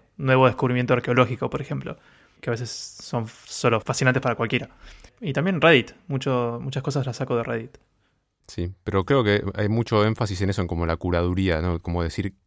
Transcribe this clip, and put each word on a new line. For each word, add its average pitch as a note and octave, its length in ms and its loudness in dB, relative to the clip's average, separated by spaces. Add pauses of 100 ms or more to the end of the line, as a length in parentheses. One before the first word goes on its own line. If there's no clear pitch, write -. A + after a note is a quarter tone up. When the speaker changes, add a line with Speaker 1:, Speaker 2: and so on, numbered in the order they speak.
(180)
Speaker 1:
nuevo C3 280 4
descubrimiento B2 480 2
arqueológico, B2 560 2
por C#3+ 120 -6
ejemplo, C3+ 360 -8 (440)
que - 80 -6
a - 20 -2
veces A#2 180 -6
son - 540 -8
f-, - 280 -14
solo A2+ 300 2
fascinantes B2+ 400 0
para A#2 140 -2
cualquiera. A#2+ 340 -2 (520)
Y D#3+ 120 -4
también F3 280 0
Reddit, D#3+ 300 6 (160)
mucho, B2 540 -2
muchas C3+ 220 -6
cosas C3+ 240 -2
las A#2+ 100 -6
saco B2+ 180 -4
de A#2 80 0
Reddit. A#2 340 -8 (680)
Speaker 2:
Sí, F2 240 -6 (120)
pero F#2+ 220 0
creo C3+ 180 4
que G#2 200 2 (100)
hay G#2 160 -2
mucho A2+ 340 2
énfasis G#2+ 380 0
en F#2+ 80 2
eso, G2+ 140 -2
en F2 40 -2
como E2+ 200 -2
la E2 100 0
curaduría, F2+ 640 0
¿no? E2+ 220 -2
Como F2 180 -2
decir F#2 320 -4 (140)